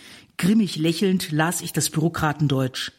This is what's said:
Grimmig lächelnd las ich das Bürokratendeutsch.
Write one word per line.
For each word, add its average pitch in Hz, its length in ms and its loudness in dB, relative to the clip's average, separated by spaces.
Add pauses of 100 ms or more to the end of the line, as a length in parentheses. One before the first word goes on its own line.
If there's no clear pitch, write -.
(380)
Grimmig 208 380 2
lächelnd 165 560 0
las 156 300 0
ich 170 100 -10
das 147 160 0
Bürokratendeutsch. 147 1120 -2